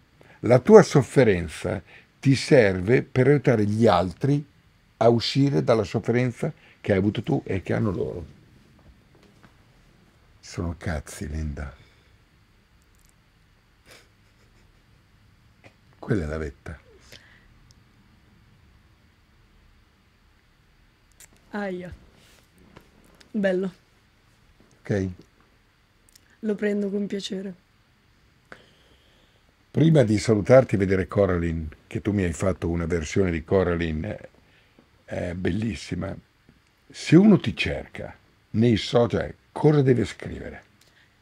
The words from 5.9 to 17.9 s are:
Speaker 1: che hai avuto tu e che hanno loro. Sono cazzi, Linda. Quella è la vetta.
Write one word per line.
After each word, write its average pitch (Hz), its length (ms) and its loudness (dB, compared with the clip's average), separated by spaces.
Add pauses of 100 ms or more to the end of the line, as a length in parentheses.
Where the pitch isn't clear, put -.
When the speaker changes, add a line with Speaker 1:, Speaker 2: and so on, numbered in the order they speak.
Speaker 1:
che - 120 -2
hai 95 60 2
avuto 104 240 -2
tu 139 220 -4
e 95 180 -6
che 110 100 -6
hanno 113 180 -2
loro. 82 360 -8 (2250)
Sono 85 380 -10
cazzi, - 500 -10
Linda. 73 460 -10 (4000)
Quella 95 260 -4
è - 20 -8
la 76 120 -8
vetta. 78 400 -14 (4000)